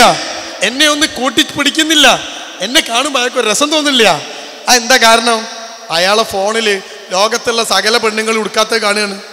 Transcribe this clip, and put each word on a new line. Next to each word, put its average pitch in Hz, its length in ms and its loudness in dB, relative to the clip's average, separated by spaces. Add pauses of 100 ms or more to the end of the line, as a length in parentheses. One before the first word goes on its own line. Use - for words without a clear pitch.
(680)
എന്നെ 262 260 0
ഒന്ന് 302 140 0 (100)
കൂട്ടിപ്പിടിക്കുന്നില്ല, 294 880 2 (580)
എന്നെ 269 240 0
കാണുമ്പോൾ 262 300 0
അയാൾക്ക് 247 220 -2
ഒരു 220 100 0
രസം 277 240 0
തോന്നില്ല. 277 300 2 (640)
ആ - 20 2 (100)
എന്താ 233 160 2 (100)
കാരണം? 233 340 4 (560)
അയാളെ 196 360 2
ഫോണിൽ 214 360 0 (460)
ലോകത്തുള്ള 226 480 0 (120)
സകല 202 200 2 (100)
പെണ്ണുങ്ങൾ 220 380 0
ഉടുക്കാത്ത 214 320 0 (120)
കാണുകയാണ്. 202 320 -2 (160)